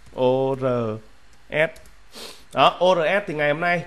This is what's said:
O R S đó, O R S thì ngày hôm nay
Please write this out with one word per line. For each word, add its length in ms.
O 460
R 40
S 400
đó, 240
O 160
R 40
S 280
thì 80
ngày 180
hôm 80
nay 260